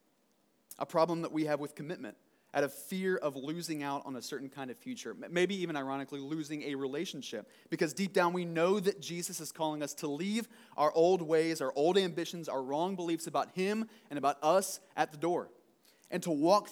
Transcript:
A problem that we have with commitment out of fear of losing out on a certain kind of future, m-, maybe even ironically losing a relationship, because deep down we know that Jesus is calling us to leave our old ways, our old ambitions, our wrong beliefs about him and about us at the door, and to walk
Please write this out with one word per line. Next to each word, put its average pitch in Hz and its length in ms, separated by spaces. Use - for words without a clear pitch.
A - 60
problem 165 380
that 160 100
we 156 140
have 147 120
with 143 160
commitment 147 420
out 143 120
of 139 80
fear 190 440
of 147 200
losing 156 460
out 143 220
on 135 120
a 117 60
certain 135 260
kind 135 220
of 117 60
future, 117 460
m-, 110 100
maybe 180 300
even 170 140
ironically 139 440
losing 147 440
a 143 100
relationship, 135 720
because 160 240
deep 196 200
down 175 200
we 180 120
know 170 360
that 190 200
Jesus 170 400
is 151 120
calling 151 300
us 143 120
to - 140
leave 196 400
our 147 180
old 170 280
ways, 160 380
our 131 160
old 160 200
ambitions, 170 520
our 131 140
wrong 156 340
beliefs 170 300
about 139 260
him 214 360
and 143 80
about 139 240
us 180 380
at 156 160
the 151 60
door, 156 300
and 175 140
to 175 60
walk 170 420